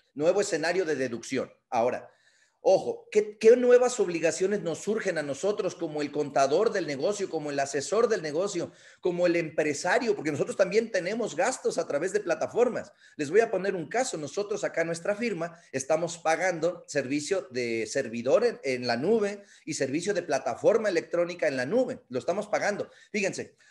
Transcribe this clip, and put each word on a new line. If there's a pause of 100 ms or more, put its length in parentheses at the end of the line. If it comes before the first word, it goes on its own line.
(140)
nuevo
escenario
de
deducción. (180)
Ahora, (580)
ojo,
¿qué,
qué
nuevas
obligaciones
nos
surgen
a
nosotros
como
el
contador
del
negocio,
como
el
asesor
del
negocio, (280)
como
el
empresario?
Porque
nosotros
también
tenemos
gastos
a
través
de
plataformas. (240)
Les
voy
a
poner
un
caso.
Nosotros
acá
en
nuestra
firma (140)
estamos
pagando
servicio
de
servidor
en,
en
la
nube (200)
y
servicio
de
plataforma
electrónica
en
la
nube.
Lo
estamos
pagando. (220)
Fíjense, (160)